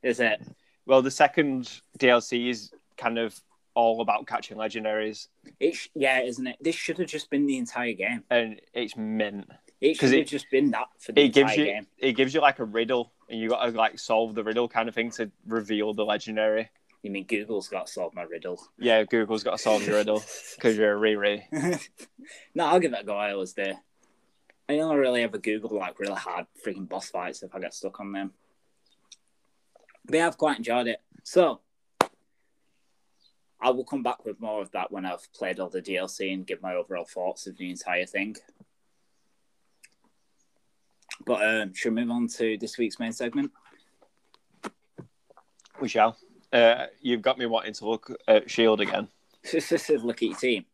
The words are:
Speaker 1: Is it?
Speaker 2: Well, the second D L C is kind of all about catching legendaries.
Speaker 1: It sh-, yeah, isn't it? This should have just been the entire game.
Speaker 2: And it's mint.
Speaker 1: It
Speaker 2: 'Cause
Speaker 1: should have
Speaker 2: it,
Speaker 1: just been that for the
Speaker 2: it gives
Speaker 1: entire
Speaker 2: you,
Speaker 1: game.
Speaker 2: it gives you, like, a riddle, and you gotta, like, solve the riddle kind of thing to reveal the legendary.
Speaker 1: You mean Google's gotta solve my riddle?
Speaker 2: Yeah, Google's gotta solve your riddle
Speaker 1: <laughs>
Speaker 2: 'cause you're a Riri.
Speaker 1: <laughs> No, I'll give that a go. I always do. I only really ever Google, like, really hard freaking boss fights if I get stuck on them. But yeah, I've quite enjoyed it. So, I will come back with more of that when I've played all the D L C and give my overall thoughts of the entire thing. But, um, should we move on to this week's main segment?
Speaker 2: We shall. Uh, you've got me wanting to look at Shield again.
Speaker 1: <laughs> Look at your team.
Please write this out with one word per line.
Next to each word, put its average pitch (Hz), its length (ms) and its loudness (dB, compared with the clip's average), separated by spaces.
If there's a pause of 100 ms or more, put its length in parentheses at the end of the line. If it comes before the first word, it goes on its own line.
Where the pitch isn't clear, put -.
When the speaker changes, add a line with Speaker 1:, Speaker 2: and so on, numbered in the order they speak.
Speaker 1:
Is 123 180 0
it? 110 200 2 (440)
Speaker 2:
Well, 131 180 8
the 131 80 0
second 139 680 2 (180)
D 127 100 6
L 120 120 8
C 120 280 -2
is 107 220 -6 (260)
kind 117 220 -2
of 117 220 -4 (340)
all 117 260 2
about 107 280 -2
catching 110 300 -6
legendaries. 107 680 -4 (320)
Speaker 1:
It 165 160 0
sh-, - 200 -12
yeah, 131 260 0
isn't 127 260 -6
it? 123 140 -10
This 165 160 -2
should 165 220 -6
have 170 100 -4
just - 220 -10
been 143 160 0
the 135 120 0
entire 120 360 -6
game. 104 360 -4
Speaker 2:
And 113 300 0 (120)
it's 123 240 -6
mint. 107 500 -4 (340)
Speaker 1:
It 156 180 2
Speaker 2:
'Cause 135 120 4
Speaker 1:
should 135 80 6
have 147 80 2
Speaker 2:
it, - 20 -12
Speaker 1:
just - 220 -8
been 135 200 4
that 110 160 -4 (120)
for - 140 -12
the 139 120 8
Speaker 2:
it 123 100 4
gives 139 180 8
Speaker 1:
entire 147 140 4
Speaker 2:
you, 101 60 -2
Speaker 1:
game. 104 140 -8 (120)
Speaker 2:
it 131 140 2
gives 131 200 2
you, 156 80 2
like, 139 200 4
a 123 40 0
riddle, 117 480 -2 (160)
and 113 100 -8
you 110 120 0
gotta, 120 220 0
like, 110 260 2
solve 113 360 0
the 110 80 -4
riddle 113 260 0
kind 117 200 -2
of 107 60 -10
thing 117 160 -2
to 110 200 -6 (160)
reveal 107 460 -2
the 104 140 -2
legendary. 107 640 -2 (320)
Speaker 1:
You 104 80 -10
mean 98 140 -6
Google's 104 440 -4
gotta 92 240 -10
solve 90 220 -8
my 87 80 -10
riddle? - 360 -10 (200)
Speaker 2:
Yeah, 113 260 4
Google's 110 400 0
gotta 104 140 -2
solve 104 280 2
your 104 100 2
riddle 107 280 2 (160)
Speaker 1:
<laughs> - 200 -20
Speaker 2:
'cause 113 180 2
you're 104 180 4
a - 20 -2
Riri. 104 440 2 (100)
Speaker 1:
<laughs> 156 360 -2 (680)
No, 170 100 0
I'll 165 160 6
give 160 120 0
that 104 100 -6
a - 20 -12
go. 104 140 -4
I 104 140 -2
always 95 200 -4
do. 98 220 -4 (960)
I 147 80 2
only 156 180 0
really 127 260 2
ever 110 140 -2
Google, 107 420 -4
like, 90 220 -6
really 98 140 -4
hard 90 320 -6 (180)
freaking 98 240 -8
boss 95 220 -10
fights 90 320 -8
if 95 120 -16
I 95 60 -8
get - 140 -10
stuck - 260 -10
on 101 120 -10
them. 98 200 -8 (1700)
But - 100 0
yeah, 165 120 4
I've - 100 -6
quite 151 180 2
enjoyed 117 300 0
it. 113 160 -4 (200)
So, 170 380 4 (2000)
I 123 100 4
will 127 140 2
come 135 180 -6
back 120 220 -4
with 104 160 -10
more 107 220 -4
of 92 100 -10
that 92 180 -4
when 95 140 -8
I've 90 300 -8
played 92 260 -4
all 92 80 -4
the 90 140 -6
D 92 140 -4
L 92 120 -2
C 95 240 -6
and 95 140 -6
give 87 160 -8
my 92 120 -6
overall 90 300 -4
thoughts - 420 -8
of 92 120 -14
the 90 120 -8
entire 90 360 -4
thing. 104 300 -6 (3000)
But, 104 180 0
um, 107 320 0
should 117 200 -2
we 117 80 -2
move 117 80 -2
on 120 180 -2
to 110 300 -2
this 110 180 -8
week's 113 220 -4
main 117 140 -6
segment? 131 380 -4 (2250)
Speaker 2:
We 131 80 -4
shall. 113 280 4 (360)
Uh, 120 340 6 (140)
you've 120 220 0
got 127 160 2
me 123 80 -4
wanting 113 280 -2
to 110 140 -6
look 113 220 -4 (180)
at 107 220 6
Shield 110 300 4
again. 98 280 -2 (220)
Speaker 1:
<laughs> - 220 -12 (360)
Look 120 340 0
at - 0 -
your 98 140 -2
team. 117 380 -2